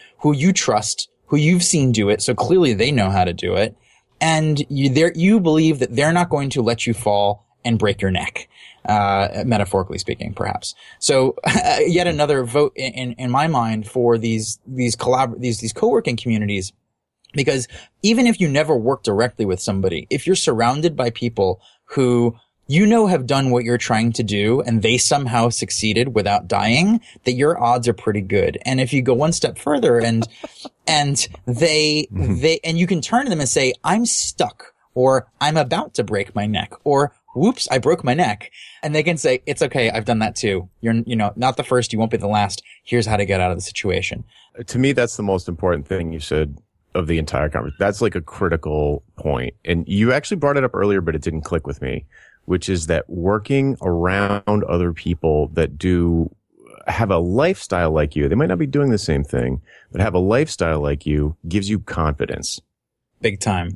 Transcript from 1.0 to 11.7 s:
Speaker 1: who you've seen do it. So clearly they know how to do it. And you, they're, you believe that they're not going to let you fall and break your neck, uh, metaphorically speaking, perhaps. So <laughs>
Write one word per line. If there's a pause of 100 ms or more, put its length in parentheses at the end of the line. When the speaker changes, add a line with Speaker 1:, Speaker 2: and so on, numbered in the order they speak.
Speaker 1:
who
you've
seen
do
it.
So
clearly
they
know
how
to
do
it. (420)
And (100)
you,
they're,
you
believe
that
they're
not
going
to
let
you
fall (180)
and
break
your
neck, (360)
uh,
metaphorically
speaking,
perhaps. (240)
So (240)
<laughs>